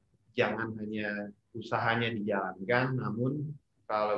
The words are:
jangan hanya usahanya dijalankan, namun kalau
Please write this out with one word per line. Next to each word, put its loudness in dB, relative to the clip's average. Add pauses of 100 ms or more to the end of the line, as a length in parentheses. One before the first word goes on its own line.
(340)
jangan 0
hanya -4 (240)
usahanya 0
dijalankan, 0
namun -2 (320)
kalau 2